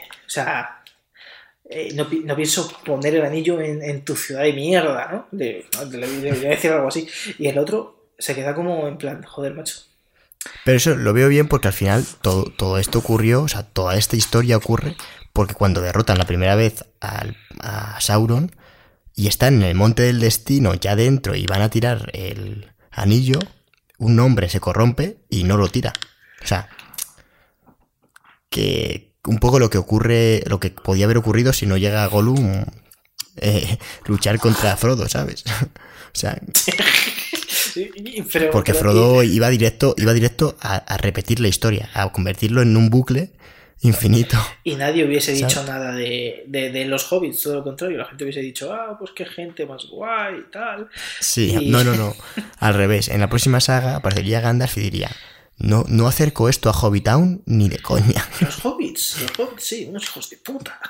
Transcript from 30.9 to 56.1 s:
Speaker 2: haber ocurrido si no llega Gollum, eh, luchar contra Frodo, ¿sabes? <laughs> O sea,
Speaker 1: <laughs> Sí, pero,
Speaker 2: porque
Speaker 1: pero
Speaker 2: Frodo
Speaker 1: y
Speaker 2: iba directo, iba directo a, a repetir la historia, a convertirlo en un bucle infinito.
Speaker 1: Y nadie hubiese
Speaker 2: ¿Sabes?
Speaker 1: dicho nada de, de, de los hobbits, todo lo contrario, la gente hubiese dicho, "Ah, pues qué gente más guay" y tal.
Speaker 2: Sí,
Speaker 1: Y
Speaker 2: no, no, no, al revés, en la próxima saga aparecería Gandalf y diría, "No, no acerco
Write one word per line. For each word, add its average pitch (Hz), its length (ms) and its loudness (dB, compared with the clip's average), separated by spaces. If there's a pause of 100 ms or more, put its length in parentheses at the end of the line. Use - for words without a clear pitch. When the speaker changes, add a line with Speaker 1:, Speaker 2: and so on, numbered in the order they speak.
Speaker 2:
haber 113 120 4
ocurrido 117 360 2
si - 120 -2
no 95 120 2
llega 104 300 0
Gollum, 104 560 2 (720)
eh, 104 400 0 (300)
luchar 104 320 0
contra 107 380 2
Frodo, 120 320 0
¿sabes? - 400 -6
<laughs> 110 40 -2 (600)
O - 40 -6
sea, - 220 -4
Speaker 1:
<laughs> - 60 -16 (1300)
Sí, 190 180 -8 (400)
pero, 160 200 0
Speaker 2:
porque 104 220 2
Speaker 1:
pero 95 60 2
Speaker 2:
Frodo 113 440 6
Speaker 1:
y 101 100 2
Speaker 2:
iba 113 160 2
directo, 120 480 2
iba 110 160 4
directo 117 480 0
a, 98 160 -2
a 98 200 -6
repetir 101 420 -2
la 113 80 2
historia, 104 460 0
a 98 180 -2
convertirlo 107 520 0
en 113 120 6
un 113 140 6
bucle 127 440 2 (480)
infinito. 113 560 4 (260)
Speaker 1:
Y 151 120 -4
nadie 151 300 0
hubiese 143 300 0
Speaker 2:
¿Sabes? 131 180 0
Speaker 1:
dicho 139 100 -4
nada 131 300 -8
de, 120 540 -8
de, 135 240 -6
de 131 140 -6
los 135 260 -4
hobbits, 180 320 -2
todo 147 120 -4
lo 139 80 -6
contrario, 147 360 -6
la 117 60 -8
gente 139 180 -14
hubiese 139 180 -8
dicho, 135 320 -10
"Ah, 220 240 -10
pues 196 140 -16
qué 180 140 -14
gente 170 400 -12
más 131 200 -14
guay" 208 600 -8
y - 40 -20
tal. 214 380 -12 (300)
Speaker 2:
Sí, - 400 0
Speaker 1:
Y - 120 4
Speaker 2:
no, 123 120 4
no, 120 120 2
no, 107 200 -2 (420)
al 107 160 2
revés, 101 360 2
en 104 120 0
la 101 80 2
próxima 123 300 2
saga 127 380 0
aparecería 98 440 0
Gandalf 120 360 0
y 101 40 -2
diría, 98 300 -4 (460)
"No, 107 300 2
no 117 200 4
acerco 127 420 2